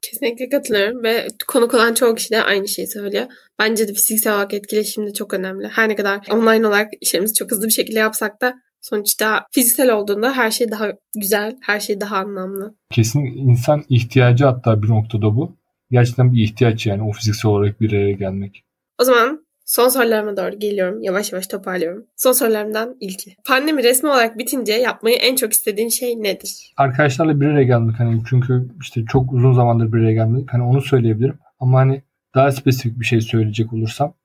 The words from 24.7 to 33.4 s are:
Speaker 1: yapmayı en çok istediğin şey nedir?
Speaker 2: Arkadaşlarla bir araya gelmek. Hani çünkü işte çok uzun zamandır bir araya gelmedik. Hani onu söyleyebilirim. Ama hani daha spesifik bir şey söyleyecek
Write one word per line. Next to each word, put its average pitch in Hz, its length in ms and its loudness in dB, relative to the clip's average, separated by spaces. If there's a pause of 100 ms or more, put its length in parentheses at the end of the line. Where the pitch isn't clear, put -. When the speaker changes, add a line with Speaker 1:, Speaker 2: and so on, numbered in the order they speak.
Speaker 1:
yapmayı 226 440 0
en 254 200 2
çok 220 160 -2
istediğin 214 360 -2
şey 233 340 -4
nedir? - 540 -6
Speaker 2:
Arkadaşlarla 143 640 2
bir 139 60 4
araya 147 180 4
gelmek. 117 360 2
Hani 113 280 0
çünkü 127 400 2 (120)
işte 117 280 -6
çok 131 240 0
uzun 127 200 4
zamandır 117 400 4
bir 117 60 2
araya 113 160 4
gelmedik. 113 380 0
Hani 123 100 2
onu 131 200 2
söyleyebilirim. 117 560 0 (220)
Ama 127 180 4
hani 135 240 2 (320)
daha 135 180 4
spesifik 120 480 -2
bir 113 40 -4
şey 113 160 2
söyleyecek 110 520 -2